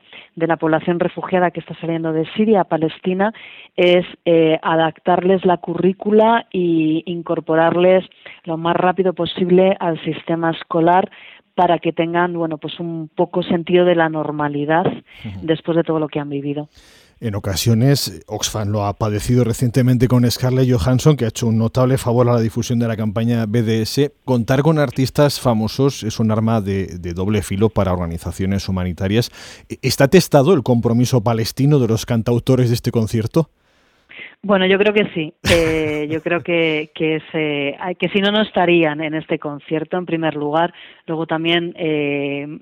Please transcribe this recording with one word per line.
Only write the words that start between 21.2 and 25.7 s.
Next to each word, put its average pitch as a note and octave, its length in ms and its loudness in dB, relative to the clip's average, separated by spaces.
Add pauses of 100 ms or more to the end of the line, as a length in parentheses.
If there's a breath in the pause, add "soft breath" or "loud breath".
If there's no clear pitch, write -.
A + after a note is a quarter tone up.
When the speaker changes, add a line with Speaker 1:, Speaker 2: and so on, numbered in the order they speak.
Speaker 2:
ha A2 40 0
hecho - 180 -4
un A2+ 100 0
notable B2+ 400 2
favor A#2+ 320 2
a A#2+ 60 4
la A#2+ 60 2
difusión A2+ 380 -2
de A#2 80 0
la A2+ 80 -2
campaña A2+ 540 -2
B A#2 140 0
D A2 180 0
S. C#3 320 -2 (140)
Contar B2+ 340 0
con D#3 180 2
artistas C#3 600 0
famosos A#2+ 640 0